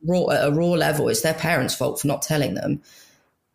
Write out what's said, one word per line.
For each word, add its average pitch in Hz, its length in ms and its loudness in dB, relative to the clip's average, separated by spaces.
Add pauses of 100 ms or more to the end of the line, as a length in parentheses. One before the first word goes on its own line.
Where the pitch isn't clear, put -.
raw, 175 240 2
at 143 180 2
a 147 40 2
raw 165 160 2
level, 151 420 2
it's 110 120 0
their 160 120 0
parents' 156 420 0
fault - 240 -2
for 143 80 -2
not 135 140 -2
telling 143 320 0
them. - 280 -4 (720)